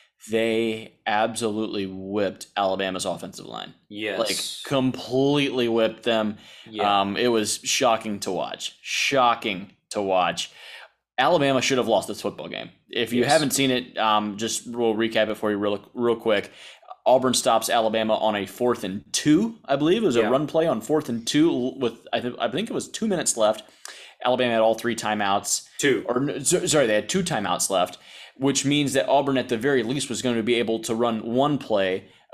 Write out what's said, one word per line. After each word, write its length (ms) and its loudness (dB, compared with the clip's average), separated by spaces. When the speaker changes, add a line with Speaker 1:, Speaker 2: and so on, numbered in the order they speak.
Speaker 1:
they 800 -2
absolutely 800 -2
whipped 680 -4
Alabama's 500 0
offensive 420 -8
line. 260 -14
Speaker 2:
Yes. 300 -6
Speaker 1:
Like, 180 -2
completely 960 2
whipped 360 2
them. 340 0
Speaker 2:
Yeah. 320 2
Speaker 1:
Um, 160 -2
it 100 2
was 360 0
shocking 580 0
to 100 -6
watch. 500 -6
Shocking 920 0
to 100 -4
watch. 500 0
Alabama 440 4
should 180 0
have 80 0
lost 200 2
this 140 -10
football 260 -6
game. 220 -10
If 240 -4
you 80 2
Speaker 2:
Yes. 100 2
Speaker 1:
haven't 200 2
seen 200 2
it, 260 -4
um, 400 2
just 300 -6
we'll 280 0
recap 340 2
it 60 -4
for 160 -2
you 60 0
real, 260 -2
real 220 0
quick. 360 0
Auburn 300 4
stops 360 2
Alabama 440 2
on 220 2
a 100 -2
fourth 380 -2
and 280 -6
two, 540 2
I 100 0
believe. 280 2
It 20 4
was 120 2
Speaker 2:
Yeah. 100 4
Speaker 1:
a 20 2
run 160 2
play 220 0
on 140 0
fourth 280 -2
and 160 -4
two 540 2
with, 340 -2
I 60 0
th-, 200 -6
I 80 0
think 220 -4
it 40 -10
was 140 -6
two 200 -6
minutes 300 -2
left. 260 2
Alabama 300 2
had 80 4
all 140 4
three 200 -2
timeouts. 680 0
Speaker 2:
Two. 280 2
Speaker 1:
Or, 100 0
n-, 160 -4
so-, 220 2
sorry, 180 4
they 80 2
had 160 0
two 140 0
timeouts 480 -2
left, 260 0
which 280 0
means 280 0
that 160 0
Auburn 300 4
at 100 -2
the 80 0
very 240 2
least 280 -4
was 120 -6
gonna 220 0
be 120 2
able 260 0
to 120 -4
run 300 0
one 340 2
play, 480 0